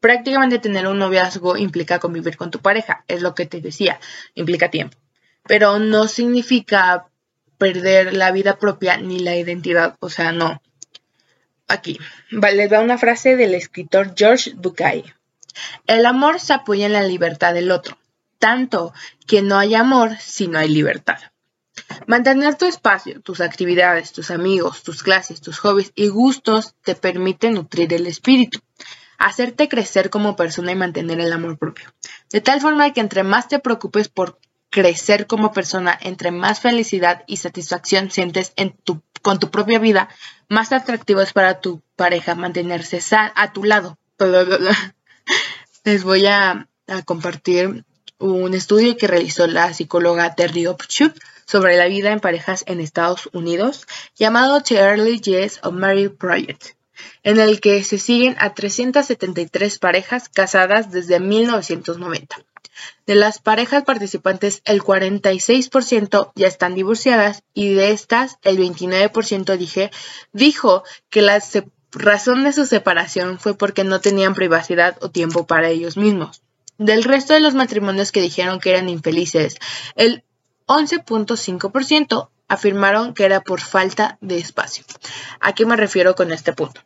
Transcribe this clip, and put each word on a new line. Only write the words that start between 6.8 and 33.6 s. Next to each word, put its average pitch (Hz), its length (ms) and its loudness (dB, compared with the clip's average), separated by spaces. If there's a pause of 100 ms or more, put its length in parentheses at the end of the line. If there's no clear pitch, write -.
perder 185 560 2
la 190 200 2
vida 196 260 0
propia 185 400 0
ni 185 220 -6
la 175 140 -4
identidad, 170 680 -2
o - 100 -10
sea, 165 220 -4
no. 165 280 -4 (1080)
Aquí, - 300 -6 (340)
va, 208 180 2
les 202 200 2
va 214 100 4
una 240 180 0
frase 240 380 2
del 214 180 2
escritor 180 600 -2
George 220 400 4
Bucay. 185 500 -4 (840)
"El 226 180 4
amor 277 340 2
se - 140 -2
apoya 208 320 -2
en 208 80 0
la 208 100 2
libertad 175 520 -2
del 175 160 -2
otro, 175 260 -2 (420)
tanto 226 540 0 (340)
que 208 140 4
no 196 180 2
hay 208 160 2
amor 226 440 4
si - 300 -6
no 160 100 -2
hay 156 100 0
libertad". - 500 0 (880)
Mantener 269 500 2
tu 359 100 0
espacio, 208 540 -2
tus 175 200 -10
actividades, 175 720 0
tus 170 180 -12
amigos, 180 520 -2
tus 156 200 -14
clases, 185 380 -2
tus 160 180 -14
hobbies 196 360 0
y 208 140 0
gustos 220 760 0
te 185 120 -2
permite 185 560 -2
nutrir 170 420 -2
el 170 140 -2
espíritu, 254 540 0 (580)
hacerte 247 500 0
crecer 196 420 -2
como 208 260 -2
persona 175 360 -4
y 185 40 -4
mantener 170 440 -4
el 170 120 -2
amor 165 260 -6
propio. - 340 -10 (380)
De 214 100 0
tal 269 200 2
forma 294 320 2
que 240 80 -2
entre 196 220 -2
más 202 260 0
te 285 100 -2
preocupes 214 500 -2